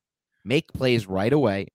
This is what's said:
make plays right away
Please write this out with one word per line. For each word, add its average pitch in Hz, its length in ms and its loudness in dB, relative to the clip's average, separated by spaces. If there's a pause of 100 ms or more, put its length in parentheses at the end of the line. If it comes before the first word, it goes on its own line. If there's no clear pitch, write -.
(420)
make 131 300 -2
plays 123 340 0
right 95 280 0
away 104 400 0